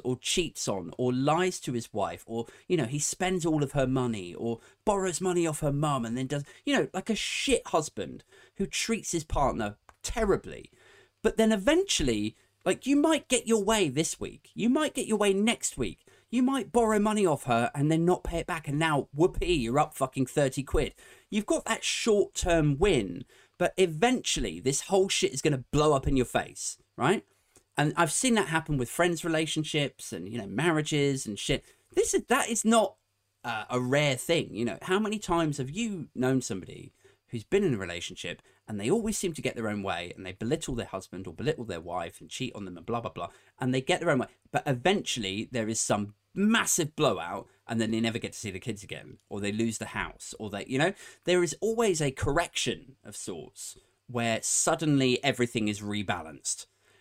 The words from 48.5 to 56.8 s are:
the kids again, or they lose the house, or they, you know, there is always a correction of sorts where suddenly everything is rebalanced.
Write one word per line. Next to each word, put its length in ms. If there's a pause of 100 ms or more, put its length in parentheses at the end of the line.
the 80
kids 240
again, 360 (100)
or 120
they 120
lose 260
the 80
house, 520
or 120
they, 160
you 120
know, 140 (320)
there 180
is 180
always 400
a 100
correction 920
of 120
sorts 600 (320)
where 340
suddenly 800
everything 460
is 120
rebalanced. 840 (340)